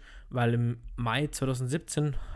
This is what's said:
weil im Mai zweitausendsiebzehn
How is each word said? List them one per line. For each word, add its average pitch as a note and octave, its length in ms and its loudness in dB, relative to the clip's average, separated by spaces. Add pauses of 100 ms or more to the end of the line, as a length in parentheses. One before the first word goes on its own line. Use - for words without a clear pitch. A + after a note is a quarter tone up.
(300)
weil A#2+ 240 4
im A#2 240 2 (180)
Mai A#2+ 300 2
zweitausendsiebzehn C3+ 920 0 (200)